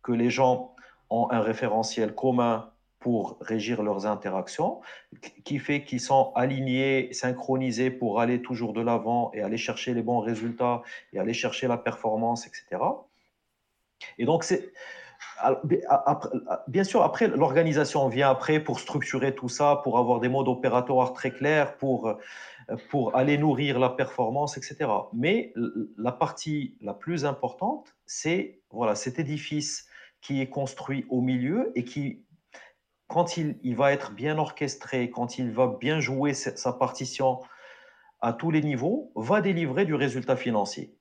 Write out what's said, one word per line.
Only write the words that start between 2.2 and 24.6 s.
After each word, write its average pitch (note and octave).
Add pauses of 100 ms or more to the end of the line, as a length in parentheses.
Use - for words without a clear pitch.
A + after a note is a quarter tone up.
pour A#2
régir A2
leurs G#2
interactions, G#2 (640)
qui C#3+
fait C#3+
qu'ils B2+
sont C3+
alignés, C3
synchronisés B2+
pour A#2+
aller A#2+
toujours A#2
de A2
l'avant A#2
et G#2
aller G#2+
chercher -
les A#2
bons A#2+
résultats A#2 (320)
et -
aller G#2
chercher B2
la A#2+
performance, A#2
et -
cetera. G#3+ (1080)
Et A#2+
donc, E3
c'est, - (680)
alors, C3+
bi-, D#3+
a-, C#3
après, - (180)
a-, -
bien F#3
sûr, F#3+
après, E3+
l'organisation D3
vient C3+
après D#3
pour D3
structurer C3+
tout B2+
ça, C#3+
pour A#2
avoir A#2+
des B2
modes C3
opératoires B2
très -
clairs, C#3+
pour, A#2+
euh, - (140)
pour C3
aller C#3+
nourrir C#3
la B2+
performance, C3
et C3